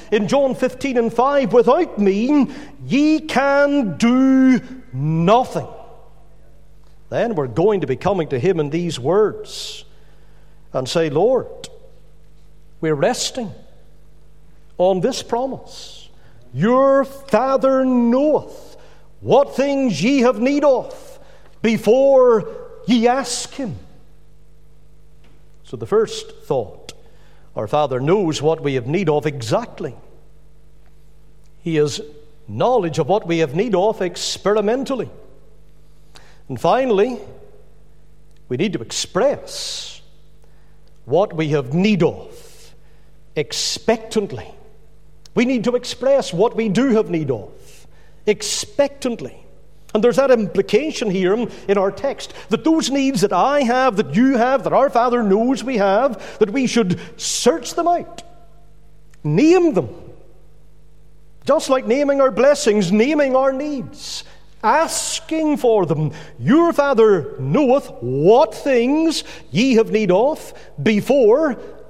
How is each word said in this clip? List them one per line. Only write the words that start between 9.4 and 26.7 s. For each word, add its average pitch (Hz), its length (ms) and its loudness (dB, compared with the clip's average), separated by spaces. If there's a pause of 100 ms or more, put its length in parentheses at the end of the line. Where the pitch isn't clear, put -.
and 131 140 -4
say, 165 220 0
"Lord, 208 580 -2 (1120)
we're 156 120 -2
resting 202 580 -2 (1300)
on 185 240 2
this 240 220 -2
promise. - 840 -8 (440)
Your 262 500 4
Father 262 800 0
knoweth 254 920 0 (440)
what 247 340 2
things 269 480 0
ye 269 160 2
have 240 200 2
need 285 240 0
of - 560 -2 (440)
before 247 840 4 (380)
ye 233 220 2
ask - 480 -4
him." 220 200 -8 (1900)
So - 140 -14
the 117 100 -10
first - 580 -2
thought, 117 480 -6 (600)